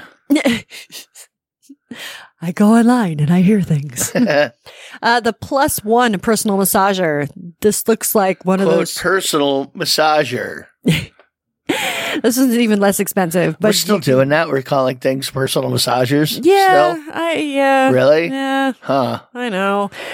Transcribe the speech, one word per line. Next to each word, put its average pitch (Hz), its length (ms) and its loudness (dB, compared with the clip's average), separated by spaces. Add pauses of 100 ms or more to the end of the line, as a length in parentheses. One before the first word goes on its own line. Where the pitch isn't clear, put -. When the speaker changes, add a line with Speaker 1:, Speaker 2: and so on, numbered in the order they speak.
(300)
Speaker 1:
<laughs> 285 60 2 (2000)
I 165 100 -6
go 208 240 4
online 226 440 2
and 147 120 2
I 180 100 4
hear 196 200 4
things. 147 560 -4
Speaker 2:
<laughs> - 40 2 (800)
Speaker 1:
Uh, 233 200 2
the 226 140 -2
Plus - 500 -2
One 226 340 2
personal 208 400 0
massager. 185 720 0 (320)
This - 260 0
looks - 280 0
like 190 300 0
one 185 140 2
of 196 60 0
Speaker 2:
Quote, 165 140 2
Speaker 1:
those - 180 -4
Speaker 2:
personal 147 800 0
massager. 147 880 -2 (180)
Speaker 1:
<laughs> 156 280 -2 (1120)
This 226 140 0
one's 254 200 2
even 214 220 2
less 196 220 0
expensive, 170 540 -2
Speaker 2:
We're - 40 -14
Speaker 1:
but 214 160 2
Speaker 2:
still 196 220 0
Speaker 1:
you 165 40 -8
can 139 120 0
Speaker 2:
doing 135 160 4
that. 160 180 2
We're 139 160 -2
calling 131 340 -2
things 135 320 -4
personal 131 400 -4
massagers 127 760 0
Speaker 1:
Yeah, 381 500 4
Speaker 2:
still? 311 100 -10 (100)
Speaker 1:
I, 330 200 -4
yeah. 269 580 2
Speaker 2:
Really? 170 380 4
Speaker 1:
Yeah. 269 420 -2 (100)
Speaker 2:
Huh. 127 400 -2 (140)
Speaker 1:
I 247 140 -6
know. 196 420 -2 (220)